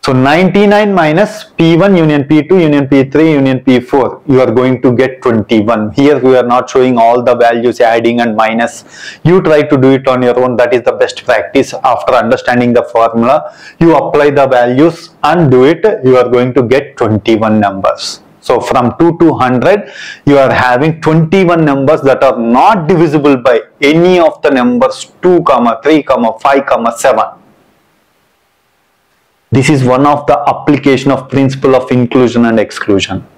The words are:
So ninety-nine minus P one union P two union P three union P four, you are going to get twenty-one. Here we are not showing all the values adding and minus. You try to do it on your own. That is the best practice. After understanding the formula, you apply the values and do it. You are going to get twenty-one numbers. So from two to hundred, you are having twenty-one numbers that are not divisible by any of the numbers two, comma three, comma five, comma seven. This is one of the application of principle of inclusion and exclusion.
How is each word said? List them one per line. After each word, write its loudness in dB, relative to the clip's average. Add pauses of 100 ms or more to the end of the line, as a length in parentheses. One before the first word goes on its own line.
So -2
ninety-nine 2
minus -2
P 0
one 2
union 2
P 2
two 0
union 0
P 2
three 0
union 0
P 2
four, -4
you 2
are 2
going 0
to 0
get -2
twenty-one. -2
Here 2
we 2
are 2
not -2
showing 0
all 2
the 2
values 0
adding 0
and -4
minus. -2 (400)
You 2
try 2
to -2
do 2
it -2
on 0
your 0
own. -2
That 0
is 0
the -2
best -4
practice. -2
After -2
understanding -2
the 0
formula, -2 (240)
you 4
apply 0
the 0
values 0 (120)
and 0
do 4
it. 0 (180)
You 2
are 2
going 0
to 0
get -2
twenty-one 0
numbers. -4 (220)
So -2
from -2
two 2
to 2
hundred, -2 (360)
you 4
are 2
having -2
twenty-one 0
numbers 0
that 2
are 0
not 0
divisible 0
by 0 (180)
any 2
of 0
the 0
numbers -2 (120)
two, 2
comma 0
three, 2
comma -2
five, -2
comma -2
seven. 0 (2250)
This 0
is 2
one 2
of 0
the 2
application 0
of -4
principle 0
of -2
inclusion 0
and 0
exclusion. -4 (120)